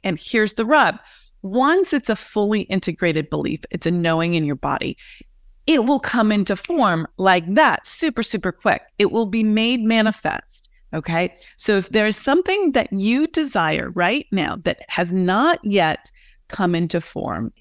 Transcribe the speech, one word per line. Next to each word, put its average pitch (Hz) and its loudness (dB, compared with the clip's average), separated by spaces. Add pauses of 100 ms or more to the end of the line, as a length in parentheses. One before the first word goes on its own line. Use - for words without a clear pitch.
And 190 -4
here's 214 -2
the 226 -2
rub. 247 2 (420)
Once 269 2
it's 269 -2
a 214 0
fully 208 -2
integrated 165 -2
belief, 147 -4 (100)
it's - -8
a 170 2
knowing 170 2
in 156 0
your 143 -2
body, - -4 (680)
it 277 4
will 277 2
come 214 2
into 202 2
form 196 0 (140)
like 185 4 (100)
that, 269 4
super, 262 -2
super 180 -4
quick. - 0 (160)
It 202 2
will 226 0
be 220 0
made 220 2
manifest. - -2 (220)
Okay. 165 -4 (220)
So 208 0
if 190 -2
there's 214 2
something 370 0
that 262 -2
you 226 0
desire 175 -2
right 180 -2
now 190 -2
that - -6
has 175 -4
not 190 2
yet 190 0 (380)
come 175 -2
into 170 0
form, - -6